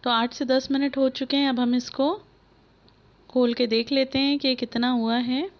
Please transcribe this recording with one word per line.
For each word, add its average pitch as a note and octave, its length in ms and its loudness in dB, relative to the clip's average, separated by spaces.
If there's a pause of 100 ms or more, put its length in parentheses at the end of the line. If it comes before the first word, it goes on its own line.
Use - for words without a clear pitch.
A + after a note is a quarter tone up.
तो B3 60 -2
आठ A#3 240 0
से C#4+ 120 -4
दस C4 260 0
मिनट C4+ 260 0
हो C4+ 120 4
चुके C4 280 -4
हैं। C#4 120 2
अब B3 100 0
हम B3 160 2
इसको C4+ 380 0 (1160)
खोल B3 240 2
के A#3+ 140 0
देख A3+ 240 0
लेते C4+ 280 0
हैं C#4 200 2
कि C#4 80 -2
ये B3+ 80 2
कितना A#3+ 340 -2
हुआ A#3 280 0
है। B3+ 320 -2 (100)